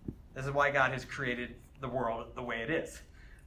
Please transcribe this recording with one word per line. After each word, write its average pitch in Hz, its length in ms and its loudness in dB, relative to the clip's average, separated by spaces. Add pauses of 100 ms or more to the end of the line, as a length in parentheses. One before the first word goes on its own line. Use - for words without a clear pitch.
(360)
This 135 100 -4
is 139 60 -2
why 143 180 6
God 135 220 6
has 131 140 -4
created 123 500 -4 (260)
the 135 60 -4
world 120 480 0
the 127 80 -4
way 117 180 -2
it 117 80 -4
is. - 320 -2 (460)